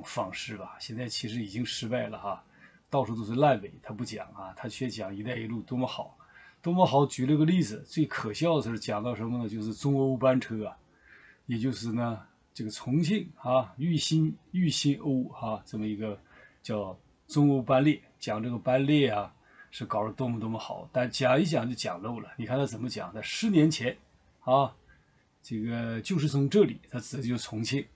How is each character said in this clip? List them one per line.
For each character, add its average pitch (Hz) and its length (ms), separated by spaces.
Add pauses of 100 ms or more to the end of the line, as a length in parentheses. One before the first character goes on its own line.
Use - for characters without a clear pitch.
方 98 260
式 110 260
吧。 92 220
现 - 160
在 120 120
其 - 200
实 113 160
已 104 40
经 110 180
失 - 220
败 117 200
了 107 120
哈， 98 240 (440)
到 139 160
处 113 120
都 113 80
是 107 100
烂 131 280
尾， 95 100 (100)
他 - 120
不 113 120
讲 104 240
啊， 95 260
他 - 120
却 127 200
讲 101 280
“一 104 80
带 120 120
一 113 120
路” 113 140
多 123 160
么 127 80
好， - 320 (420)
多 170 140
么 180 120
好。 139 200
举 131 220
了 151 100
个 156 80
例 180 160
子， 107 220
最 - 240
可 - 260
笑 156 260
的 107 40
是 113 160
讲 107 240
到 120 100
什 107 100
么 117 140
呢？ 117 100
就 107 140
是 110 140
中 143 240
欧 135 180
班 131 240
车 107 240
啊， - 100 (680)
也 117 140
就 127 120
是 110 200
呢， 117 280 (320)
这 - 140
个 107 60
重 131 280
庆 180 360
啊， 127 420
玉 165 180
新， 156 400 (160)
玉 180 180
新 143 300
欧 131 300
啊， 107 380
这 - 100
么 107 80
一 107 100
个 104 240 (440)
叫 98 360 (280)
中 147 240
欧 135 100
班 131 220
列， 147 180 (160)
讲 110 240
这 120 80
个 120 80
班 131 260
列 143 260
啊， 104 220 (380)
是 - 160
搞 107 180
得 110 100
多 127 140
么 117 120
多 110 100
么 110 80
好， - 340
但 127 200
讲 131 280
一 196 60
讲 127 240
就 123 60
讲 - 260
漏 117 180
了。 - 180
你 117 100
看 127 100
他 139 80
怎 113 160
么 123 80
讲 - 240
的？ 107 80
十 - 300
年 160 180
前 127 260 (460)
啊， 131 340 (680)
这 113 180
个 117 400
就 185 160
是 147 100
从 139 220
这 202 140
里， 117 160 (100)
他 123 100
指 - 180
的 139 60
就 120 140
是 - 60
重 110 200
庆 135 220 (100)